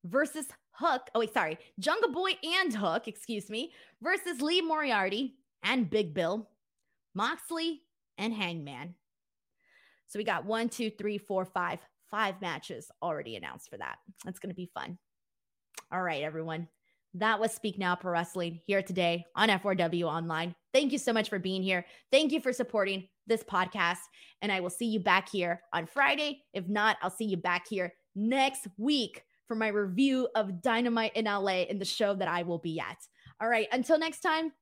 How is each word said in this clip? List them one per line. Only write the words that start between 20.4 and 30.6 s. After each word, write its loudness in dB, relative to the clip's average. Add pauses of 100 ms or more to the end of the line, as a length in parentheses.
Thank 6
you 0
so 0
much 2
for 0
being -2
here. 0 (260)
Thank 6
you 2
for 0
supporting 0 (180)
this 2
podcast. 0 (420)
And 0
I 2
will -2
see -4
you 2
back 4
here -2 (100)
on 0
Friday. 0 (100)
If -4
not, 2
I'll -2
see -4
you 0
back 0
here -4 (200)
next 0
week 0 (240)
for -4
my 0
review 2
of 0